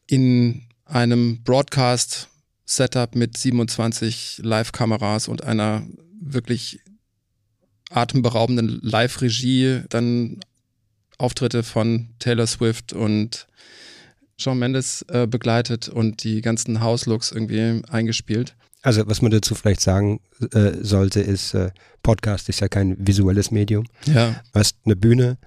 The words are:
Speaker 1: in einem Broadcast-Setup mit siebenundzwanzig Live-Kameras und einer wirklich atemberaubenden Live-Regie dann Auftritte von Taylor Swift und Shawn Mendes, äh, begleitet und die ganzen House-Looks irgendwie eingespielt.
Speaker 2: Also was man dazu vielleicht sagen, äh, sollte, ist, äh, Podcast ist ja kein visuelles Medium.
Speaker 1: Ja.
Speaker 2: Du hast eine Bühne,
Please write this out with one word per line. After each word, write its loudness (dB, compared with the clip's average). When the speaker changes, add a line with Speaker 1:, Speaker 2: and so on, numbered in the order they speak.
Speaker 1:
in 2
einem 2
Broadcast-Setup -2
mit 0
siebenundzwanzig -2
Live-Kameras -2
und -6
einer -2
wirklich -6
atemberaubenden 0
Live-Regie 0
dann -2
Auftritte -2
von -2
Taylor 0
Swift -4
und -2
Shawn -2
Mendes, -4
äh, 0
begleitet -2
und -2
die -2
ganzen -2
House-Looks 0
irgendwie -2
eingespielt. -2
Speaker 2:
Also 2
was -2
man 4
dazu 2
vielleicht 0
sagen, 2
äh, 4
sollte, 2
ist, -2
äh, -2
Podcast 0
ist -2
ja 0
kein 0
visuelles 4
Medium. 0
Speaker 1:
Ja. 4
Speaker 2:
Du -2
hast 0
eine 4
Bühne, 4